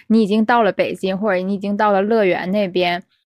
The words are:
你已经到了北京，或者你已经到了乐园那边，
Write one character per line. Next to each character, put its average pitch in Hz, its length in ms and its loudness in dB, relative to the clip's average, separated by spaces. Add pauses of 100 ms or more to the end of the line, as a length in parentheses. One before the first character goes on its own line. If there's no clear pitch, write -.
你 220 160 4
已 196 60 0
经 214 160 2
到 240 180 2
了 196 80 2
北 180 240 -2
京， 190 240 -4
或 202 160 -2
者 180 80 -2
你 190 120 -4
已 196 40 -4
经 202 180 -4
到 214 140 2
了 196 100 2
乐 214 240 0
园 175 280 0
那 208 160 0
边， 175 340 -2 (280)